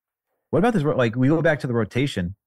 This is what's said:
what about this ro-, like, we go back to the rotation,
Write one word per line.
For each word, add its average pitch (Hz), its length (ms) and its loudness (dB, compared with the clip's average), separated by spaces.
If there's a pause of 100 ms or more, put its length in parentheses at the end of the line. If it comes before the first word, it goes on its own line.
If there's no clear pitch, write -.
(520)
what 139 80 2
about 233 140 2
this 170 100 0
ro-, 147 120 0
like, 117 200 0
we 127 120 2
go 160 140 2
back 151 200 0
to 147 60 -4
the 123 60 -4
rotation, 110 640 -4 (120)